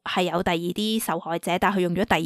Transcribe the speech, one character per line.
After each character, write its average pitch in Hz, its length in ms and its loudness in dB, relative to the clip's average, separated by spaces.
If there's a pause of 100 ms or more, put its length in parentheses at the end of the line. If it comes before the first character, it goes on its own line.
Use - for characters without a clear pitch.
係 - 180 0
有 170 180 0
第 185 100 0
二 170 40 2
啲 214 480 -2
受 170 160 -2
害 165 180 -4
者， 175 220 0
但 196 140 4
佢 190 80 0
用 175 120 2
咗 185 120 0
第 185 100 2
二 160 100 2